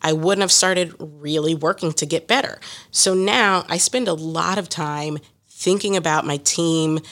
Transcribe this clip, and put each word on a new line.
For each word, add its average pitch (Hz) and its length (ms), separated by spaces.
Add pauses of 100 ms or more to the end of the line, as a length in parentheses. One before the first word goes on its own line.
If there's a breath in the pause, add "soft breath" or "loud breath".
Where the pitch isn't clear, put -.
I 160 100
wouldn't 180 300
have 185 100
started 180 460
really 151 560
working 160 400
to 156 120
get 160 220
better. - 320 (300 loud breath)
So - 220
now 190 560
I 170 100
spend 247 300
a 170 60
lot 165 440
of 180 100
time 151 500 (300 soft breath)
thinking 196 480
about 156 300
my 147 120
team 160 600 (120)